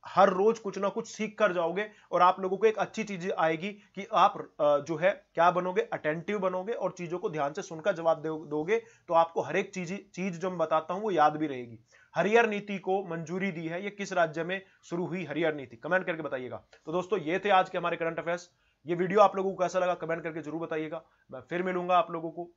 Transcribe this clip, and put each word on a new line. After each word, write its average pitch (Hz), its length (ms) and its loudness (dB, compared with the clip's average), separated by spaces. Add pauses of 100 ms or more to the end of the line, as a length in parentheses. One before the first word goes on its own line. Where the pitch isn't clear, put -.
हर 196 240 6
रोज 202 300 2
कुछ 202 180 -8
ना 196 120 0
कुछ 226 180 -6
सीख 214 320 -6
कर 202 140 4
जाओगे 180 380 -2 (200)
और 180 100 4
आप 185 180 6
लोगों 190 180 -2
को 220 100 4
एक 214 100 4
अच्छी 196 260 -4
चीज 175 280 -6
आएगी 160 380 0
कि - 440 -14
आप, 196 240 4
अ, 147 400 2
जो 143 180 -2
है 180 380 0
क्या 170 180 6
बनोगे, 180 300 0
अटेंटिव 170 580 -4
बनोगे 185 340 -2
और 196 180 -4
चीजों 175 280 -8
को 202 100 -4
ध्यान 147 240 -2
से 196 80 -8
सुनकर 165 320 -4
जवाब 160 280 0
दो-, 156 260 -6
दोगे, 156 300 -2 (300)
तो 170 60 -4
आपको 165 280 4
हर 151 160 -2
एक 196 160 -4
चीज, 185 380 -8
चीज 180 280 -6
जो 185 100 -2
मैं 180 100 -6
बताता 156 340 0
हूं 202 100 -4
वो 220 80 -2
याद 156 260 4
भी 156 100 -2
रहेगी। 123 320 -10 (360)
हरियर 214 340 4
नीति 208 280 -4
को 190 280 -2
मंजूरी 170 460 -4
दी 160 160 -8
है, 175 160 -6
ये 202 60 -6
किस 202 240 -8
राज्य 165 300 2
में 190 220 -4 (180)
शुरू 175 220 -4
हुई 165 200 -6
हरियर 156 300 0
नीति? 123 220 -12
कमेंट 175 280 -2
करके 165 160 -4
बताइएगा। 127 420 -8 (220)
तो 156 60 -8
दोस्तों, 180 280 -2
ये 165 200 -2
थे 208 100 -4
आज 185 200 6
के 180 80 -6
हमारे 170 200 -2
करंट 165 220 -4
अफेयर्स। 170 300 -6 (360)
ये 165 100 -2
वीडियो 185 240 2
आप 190 160 8
लोगों 190 180 -2
को 180 100 -2
कैसा 175 160 0
लगा, 180 140 2
कमेंट 165 300 -4
करके 160 180 -8
जरूर 151 200 -8
बताइएगा। 160 420 -6 (280)
मैं 127 80 -12
फिर 175 240 -6
मिलूंगा 180 340 2
आप 170 140 2
लोगों 165 200 -6
को 170 260 -12